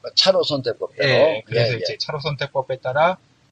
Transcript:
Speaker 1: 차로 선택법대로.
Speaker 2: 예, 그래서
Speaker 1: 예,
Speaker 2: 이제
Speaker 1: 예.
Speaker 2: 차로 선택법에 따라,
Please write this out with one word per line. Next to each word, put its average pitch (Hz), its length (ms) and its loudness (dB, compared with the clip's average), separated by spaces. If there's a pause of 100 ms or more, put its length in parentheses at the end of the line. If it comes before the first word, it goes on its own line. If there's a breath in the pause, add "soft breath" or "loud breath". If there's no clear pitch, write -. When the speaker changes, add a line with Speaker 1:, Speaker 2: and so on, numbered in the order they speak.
(140)
Speaker 1:
차로 185 300 4
선택법대로. 131 640 -2
Speaker 2:
예, 113 380 4
그래서 117 280 0
Speaker 1:
예, - 40 -2
Speaker 2:
이제 87 140 -6
Speaker 1:
예. 104 60 -10
Speaker 2:
차로 - 220 -8
선택법에 139 580 -6
따라, 156 400 0 (340)